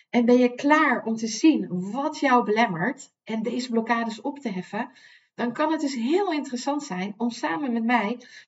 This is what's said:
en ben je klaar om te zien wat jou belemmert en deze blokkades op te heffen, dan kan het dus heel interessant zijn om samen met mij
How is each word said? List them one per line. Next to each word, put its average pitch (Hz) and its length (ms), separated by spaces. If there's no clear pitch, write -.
en 240 140
ben 247 140
je 247 160
klaar 285 500
om 220 120
te 226 100
zien 196 640
wat 285 280
jou 262 260
belemmert 208 680
en 220 180
deze 247 280
blokkades 226 500
op - 180
te - 100
heffen, 202 440
dan 240 120
kan 311 200
het 311 80
dus 269 140
heel 330 380
interessant 285 500
zijn 190 340
om 240 140
samen 302 420
met 226 120
mij 233 360